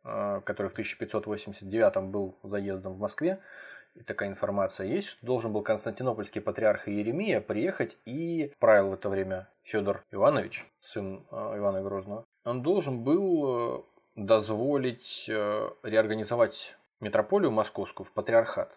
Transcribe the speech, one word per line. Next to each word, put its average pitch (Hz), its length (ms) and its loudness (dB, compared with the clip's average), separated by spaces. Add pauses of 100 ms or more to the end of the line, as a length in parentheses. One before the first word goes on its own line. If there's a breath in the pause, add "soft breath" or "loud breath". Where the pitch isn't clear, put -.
э, 101 400 -4
который 101 220 -4
в - 60 -8
тысяча - 240 -6
пятьсот 104 300 -4
восемьдесят 104 420 -8
девятом 98 420 4
был 98 320 -2
заездом 98 500 -4
в 95 60 -12
Москве, 165 400 -2 (560 loud breath)
и - 60 -20
такая 101 280 -4
информация 98 580 -2
есть, 185 220 -2
что - 160 -16
должен 117 280 0
был 104 80 0
константинопольский 107 800 -2
патриарх 107 480 2
Иеремия 120 520 0
приехать, 117 640 -2
и 156 540 -4
правил 104 300 8
в 95 40 -2
это 98 160 -4
время 95 380 -2 (160)
Фёдор 202 480 -2
Иванович, 107 540 2 (140)
сын, 95 520 -8
э, - 40 -12 (220)
Ивана 98 260 2
Грозного. 98 400 -6 (220)
Он 123 180 -2
должен 143 400 2
был, 170 420 4 (340)
э, - 20 -12 (640)
дозволить, 123 840 -2
э, 107 400 0 (140)
реорганизовать 110 920 0 (240)
метрополию 147 520 2
московскую 104 540 -2
в - 60 -20
патриархат. - 640 2